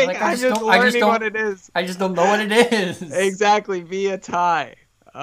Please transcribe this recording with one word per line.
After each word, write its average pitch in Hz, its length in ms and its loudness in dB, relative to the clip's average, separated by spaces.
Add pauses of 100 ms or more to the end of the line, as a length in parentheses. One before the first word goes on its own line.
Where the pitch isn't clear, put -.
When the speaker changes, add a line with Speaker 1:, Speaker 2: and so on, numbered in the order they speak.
Speaker 1:
Like, 214 180 -2
I 214 80 0
Speaker 2:
I'm - 60 -2
Speaker 1:
just 247 120 -2
Speaker 2:
just 220 140 0
Speaker 1:
don't, 220 60 -4
I 220 120 6
just 240 180 2
Speaker 2:
learning - 20 0
Speaker 1:
don't, 220 140 4
Speaker 2:
what 220 100 -2
it 214 120 -4
is. 214 380 -6
Speaker 1:
I 175 100 0
just 185 160 -8
don't 185 160 -2
know 170 120 2
what 208 120 2
it 208 120 -4
is. 220 580 2
Speaker 2:
Exactly, 196 720 0
via 190 360 -4
Thai. 170 580 -2 (480)